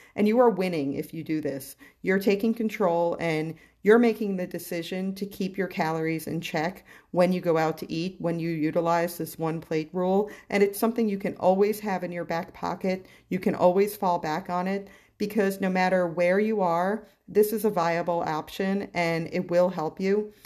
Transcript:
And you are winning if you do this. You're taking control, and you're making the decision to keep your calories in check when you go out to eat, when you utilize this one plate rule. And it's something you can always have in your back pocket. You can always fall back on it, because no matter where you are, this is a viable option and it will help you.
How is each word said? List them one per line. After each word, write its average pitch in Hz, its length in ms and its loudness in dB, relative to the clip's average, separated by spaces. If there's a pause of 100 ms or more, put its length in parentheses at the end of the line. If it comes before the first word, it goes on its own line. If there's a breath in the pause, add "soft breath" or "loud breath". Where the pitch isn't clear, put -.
(160 loud breath)
And 208 100 2
you 220 140 4
are 240 100 8
winning 170 440 0
if 151 200 -8
you 160 80 -8
do 156 200 -4
this. 139 340 -6 (260 loud breath)
You're 190 180 2
taking 202 340 2
control, 175 640 0
and 160 360 -2 (260 loud breath)
you're 214 180 8
making 214 380 2
the 180 100 -4
decision 180 680 -6
to 202 100 -8
keep 190 320 -6
your 185 100 -2
calories 160 600 -2
in 160 120 -4
check 165 460 -4 (260 loud breath)
when 180 220 4
you 175 80 -2
go 160 160 2
out 160 220 2
to - 120 -10
eat, 170 280 -4
when 170 200 -2
you 165 120 -2
utilize 170 640 0
this 160 200 -8
one 160 220 -2
plate 160 320 -4
rule. 185 380 0 (200 loud breath)
And 196 140 2
it's 202 160 0
something 226 300 0
you 196 80 -2
can - 180 -4
always 208 460 2
have 190 240 -2
in 175 80 -6
your 170 120 -6
back 170 280 -4
pocket. 185 520 -4 (220 loud breath)
You 185 120 -2
can 185 160 0
always 196 420 4
fall 175 200 2
back 165 320 -4
on 180 160 -2
it, 196 220 -4 (300 loud breath)
because 196 420 0
no 190 100 0
matter 185 380 2
where 175 320 2
you 214 220 0
are, 180 440 0 (220 loud breath)
this 208 240 4
is 220 140 0
a 214 40 4
viable 170 560 0
option 190 680 -4
and 165 400 0
it 180 180 -2
will 180 180 4
help 156 300 -4
you. 208 320 0 (140 loud breath)